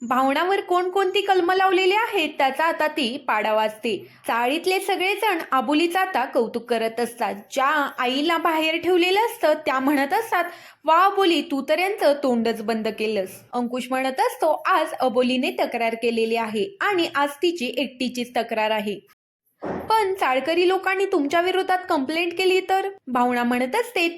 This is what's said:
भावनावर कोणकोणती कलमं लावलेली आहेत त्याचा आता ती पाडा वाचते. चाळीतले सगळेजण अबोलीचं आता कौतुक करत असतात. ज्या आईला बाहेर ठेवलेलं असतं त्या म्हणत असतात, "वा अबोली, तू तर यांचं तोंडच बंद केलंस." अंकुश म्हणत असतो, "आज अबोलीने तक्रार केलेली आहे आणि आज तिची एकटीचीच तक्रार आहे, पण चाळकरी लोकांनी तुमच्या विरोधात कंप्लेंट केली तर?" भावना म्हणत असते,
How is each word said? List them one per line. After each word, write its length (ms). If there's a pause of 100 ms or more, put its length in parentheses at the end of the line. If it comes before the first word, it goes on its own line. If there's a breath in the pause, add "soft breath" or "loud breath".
भावनावर 600
कोणकोणती 600
कलमं 340
लावलेली 400
आहेत 420
त्याचा 280
आता 220
ती 200 (200)
पाडा 260
वाचते. 420 (320 loud breath)
चाळीतले 520
सगळेजण 600 (120)
अबोलीचं 480
आता 260
कौतुक 440
करत 300
असतात. 360 (160)
ज्या 160 (320)
आईला 380
बाहेर 400
ठेवलेलं 480
असतं 280 (120)
त्या 140
म्हणत 340
असतात, 320 (400 loud breath)
"वा 200
अबोली, 360
तू 280
तर 100
यांचं 340 (100)
तोंडच 380
बंद 260 (120)
केलंस." 380 (160)
अंकुश 360
म्हणत 320
असतो, 300 (160)
"आज 320
अबोलीने 600
तक्रार 440
केलेली 340
आहे 280 (160)
आणि 340
आज 260
तिची 360
एकटीचीच 600
तक्रार 340
आहे, 280 (920)
पण 240
चाळकरी 540
लोकांनी 380
तुमच्या 360
विरोधात 360 (120)
कंप्लेंट 480
केली 220 (100)
तर?" 180 (200)
भावना 360
म्हणत 320
असते, 320 (100)